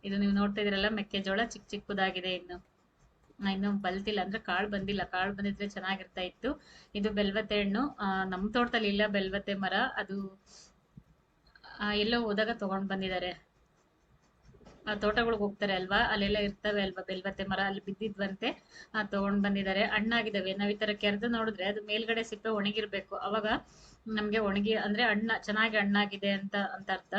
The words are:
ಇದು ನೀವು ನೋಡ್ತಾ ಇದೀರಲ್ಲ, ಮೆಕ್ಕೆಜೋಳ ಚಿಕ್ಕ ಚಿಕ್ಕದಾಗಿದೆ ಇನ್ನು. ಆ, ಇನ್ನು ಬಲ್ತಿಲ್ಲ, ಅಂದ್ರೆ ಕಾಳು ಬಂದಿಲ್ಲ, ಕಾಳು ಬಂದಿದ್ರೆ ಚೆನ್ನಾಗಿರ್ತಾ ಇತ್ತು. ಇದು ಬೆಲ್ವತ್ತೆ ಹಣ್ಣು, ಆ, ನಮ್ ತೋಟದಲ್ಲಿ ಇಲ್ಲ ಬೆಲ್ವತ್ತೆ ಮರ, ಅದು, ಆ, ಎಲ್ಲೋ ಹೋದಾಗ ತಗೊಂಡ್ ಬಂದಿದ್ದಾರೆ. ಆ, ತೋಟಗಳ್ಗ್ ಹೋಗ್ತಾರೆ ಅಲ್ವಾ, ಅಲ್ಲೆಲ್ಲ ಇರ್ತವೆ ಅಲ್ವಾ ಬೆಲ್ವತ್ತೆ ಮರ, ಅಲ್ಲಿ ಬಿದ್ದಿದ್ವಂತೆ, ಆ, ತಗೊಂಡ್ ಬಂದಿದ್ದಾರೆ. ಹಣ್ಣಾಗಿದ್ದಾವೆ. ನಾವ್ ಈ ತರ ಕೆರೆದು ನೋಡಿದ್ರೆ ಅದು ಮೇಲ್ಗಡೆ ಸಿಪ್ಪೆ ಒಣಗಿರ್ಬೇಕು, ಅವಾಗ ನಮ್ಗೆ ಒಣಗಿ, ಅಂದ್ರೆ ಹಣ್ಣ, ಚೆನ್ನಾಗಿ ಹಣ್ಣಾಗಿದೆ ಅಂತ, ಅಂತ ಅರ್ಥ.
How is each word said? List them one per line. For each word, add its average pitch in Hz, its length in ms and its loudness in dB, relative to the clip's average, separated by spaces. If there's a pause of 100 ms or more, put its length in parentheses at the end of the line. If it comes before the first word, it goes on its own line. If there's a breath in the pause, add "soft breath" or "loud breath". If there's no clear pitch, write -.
ಇದು 196 120 -2
ನೀವು 202 140 2
ನೋಡ್ತಾ 202 300 2
ಇದೀರಲ್ಲ, 202 280 2
ಮೆಕ್ಕೆಜೋಳ 196 560 -2
ಚಿಕ್ಕ 220 240 -14
ಚಿಕ್ಕದಾಗಿದೆ 190 640 -2
ಇನ್ನು. 180 320 -10 (800)
ಆ, 196 40 2
ಇನ್ನು 196 220 0
ಬಲ್ತಿಲ್ಲ, 196 500 0
ಅಂದ್ರೆ 196 200 -4
ಕಾಳು 190 280 0
ಬಂದಿಲ್ಲ, 196 340 -2
ಕಾಳು 185 300 -2
ಬಂದಿದ್ರೆ 202 360 -4
ಚೆನ್ನಾಗಿರ್ತಾ 190 520 -6
ಇತ್ತು. 226 400 -4 (340 loud breath)
ಇದು 208 140 0
ಬೆಲ್ವತ್ತೆ 208 540 2
ಹಣ್ಣು, 208 260 2
ಆ, 190 340 0
ನಮ್ 190 300 -2
ತೋಟದಲ್ಲಿ 240 340 2
ಇಲ್ಲ 202 200 4
ಬೆಲ್ವತ್ತೆ 196 460 0
ಮರ, 190 200 -2
ಅದು, 196 720 -2 (1400 loud breath)
ಆ, 208 140 0
ಎಲ್ಲೋ 226 280 2
ಹೋದಾಗ 214 320 0
ತಗೊಂಡ್ 196 340 -2
ಬಂದಿದ್ದಾರೆ. 185 580 -4 (1400)
ಆ, 208 60 0
ತೋಟಗಳ್ಗ್ 214 440 2
ಹೋಗ್ತಾರೆ 202 340 0
ಅಲ್ವಾ, 196 380 2
ಅಲ್ಲೆಲ್ಲ 208 260 2
ಇರ್ತವೆ 208 440 0
ಅಲ್ವಾ 185 260 -4
ಬೆಲ್ವತ್ತೆ 190 360 -4
ಮರ, 190 160 -2
ಅಲ್ಲಿ 196 260 -2
ಬಿದ್ದಿದ್ವಂತೆ, 202 800 -4 (300 loud breath)
ಆ, 214 100 0
ತಗೊಂಡ್ 202 400 2
ಬಂದಿದ್ದಾರೆ. 196 420 2
ಹಣ್ಣಾಗಿದ್ದಾವೆ. 214 680 0
ನಾವ್ 202 160 0
ಈ 202 60 2
ತರ 214 140 0
ಕೆರೆದು 208 380 0
ನೋಡಿದ್ರೆ 220 380 0
ಅದು 208 180 -2
ಮೇಲ್ಗಡೆ 220 400 0
ಸಿಪ್ಪೆ 226 260 -6
ಒಣಗಿರ್ಬೇಕು, 208 680 -2
ಅವಾಗ 208 300 -2 (640 loud breath)
ನಮ್ಗೆ 214 300 0
ಒಣಗಿ, 208 360 2
ಅಂದ್ರೆ 208 300 2
ಹಣ್ಣ, 220 280 2 (100)
ಚೆನ್ನಾಗಿ 220 360 0
ಹಣ್ಣಾಗಿದೆ 202 520 2
ಅಂತ, 196 260 -2
ಅಂತ 196 360 -2
ಅರ್ಥ. 185 280 -4